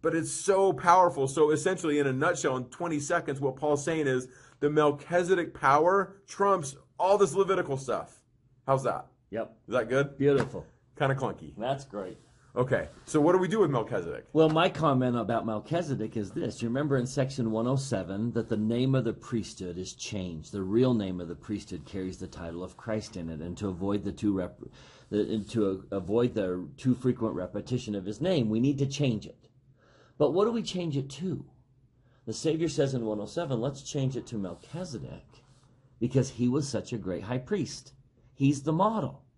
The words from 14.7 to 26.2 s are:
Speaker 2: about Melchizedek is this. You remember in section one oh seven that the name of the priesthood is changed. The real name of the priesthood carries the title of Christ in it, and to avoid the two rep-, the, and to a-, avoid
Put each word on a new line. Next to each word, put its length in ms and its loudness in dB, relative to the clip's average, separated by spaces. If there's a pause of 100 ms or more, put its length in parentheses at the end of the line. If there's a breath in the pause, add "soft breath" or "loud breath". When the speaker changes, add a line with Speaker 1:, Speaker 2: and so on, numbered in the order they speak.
Speaker 2:
about 300 0
Melchizedek 720 -4
is 140 -4
this. 320 -6
You 40 -2
remember 300 0
in 80 0
section 460 -2
one 160 0
oh 80 2
seven 560 -2
that 180 -2
the 80 0
name 380 2
of 100 2
the 80 -2
priesthood 640 -6
is 160 -10
changed. 580 -8
The 120 -4
real 320 4
name 260 -2
of 60 -8
the 80 -8
priesthood 500 -8
carries 320 -8
the 100 -10
title 360 -10
of 120 -14
Christ 420 -6
in 120 -8
it, 100 -8
and 180 -8
to 120 -4
avoid 340 -2
the 80 -4
two 220 0
rep-, 300 -4 (460 loud breath)
the, 220 0
and 200 -4
to 400 0
a-, 40 -6
avoid 380 0